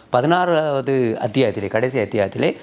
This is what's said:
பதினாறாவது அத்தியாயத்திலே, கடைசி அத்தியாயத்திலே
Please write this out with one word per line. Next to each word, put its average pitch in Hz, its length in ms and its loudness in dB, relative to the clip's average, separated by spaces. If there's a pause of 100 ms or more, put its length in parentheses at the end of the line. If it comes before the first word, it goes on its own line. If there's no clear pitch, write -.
(100)
பதினாறாவது 139 1120 0
அத்தியாயத்திலே, 107 480 0
கடைசி 127 300 0
அத்தியாயத்திலே 110 640 -2